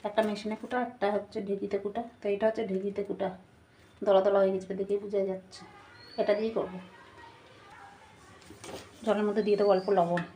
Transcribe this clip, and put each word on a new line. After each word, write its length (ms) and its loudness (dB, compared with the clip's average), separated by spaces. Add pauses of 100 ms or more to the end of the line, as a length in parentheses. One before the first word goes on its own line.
একটা 200 0
মেশিনে 320 -4
কুটা, 180 -4 (100)
একটা 180 -2 (100)
হচ্ছে 220 -6 (100)
ঢেঁকিতে 360 -2
কুটা। 180 -4 (180)
তো 40 -20 (100)
এটা 140 -2
হচ্ছে 220 0
ঢেঁকিতে 380 -2
কুটা, 200 -4 (800)
দলা 200 8
দলা 160 6
হয়ে 120 4
গেছে, 260 -6
দেখেই 220 0
বোঝা 180 -2 (100)
যাচ্ছে। 300 -10 (600)
এটা 180 2
দিয়েই 180 -2
করবো। 220 -4 (2250)
জলের 220 2
মধ্যে 180 0
দিয়ে 140 4
দেবো 140 6
অল্প 120 0 (120)
লবণ। 240 2 (140)